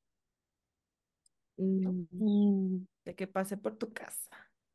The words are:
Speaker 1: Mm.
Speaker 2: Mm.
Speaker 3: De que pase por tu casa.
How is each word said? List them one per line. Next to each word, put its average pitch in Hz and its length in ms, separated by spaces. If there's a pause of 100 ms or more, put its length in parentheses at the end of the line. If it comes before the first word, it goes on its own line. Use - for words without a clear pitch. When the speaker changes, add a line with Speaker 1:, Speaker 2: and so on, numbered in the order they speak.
(1600)
Speaker 1:
Mm. 185 520
Speaker 2:
Mm. 196 800 (180)
Speaker 3:
De 180 80
que 185 140
pase 190 280
por 214 220
tu 214 160
casa. - 380 (440)